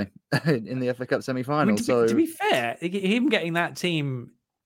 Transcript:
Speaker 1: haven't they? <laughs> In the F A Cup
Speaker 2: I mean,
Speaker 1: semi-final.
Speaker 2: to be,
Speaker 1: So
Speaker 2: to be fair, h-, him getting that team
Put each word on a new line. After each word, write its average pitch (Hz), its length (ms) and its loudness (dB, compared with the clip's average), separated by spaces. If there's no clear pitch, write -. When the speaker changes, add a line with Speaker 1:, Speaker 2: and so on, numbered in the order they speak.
Speaker 1:
haven't 135 320 2
they? 101 60 -12
<laughs> - 0 -
In 127 80 -6
the 127 120 0
F 123 100 -4
A 127 60 -6
Cup - 80 -2
Speaker 2:
I - 20 4
mean, 104 60 -2
Speaker 1:
semi-final. 143 540 0
Speaker 2:
to - 60 0
be, - 20 -8
Speaker 1:
So 120 220 4
Speaker 2:
to 113 80 2
be 320 120 4
fair, 139 540 0
h-, 175 120 -4
him 233 280 2
getting 170 240 0
that 160 200 -2
team 143 560 -4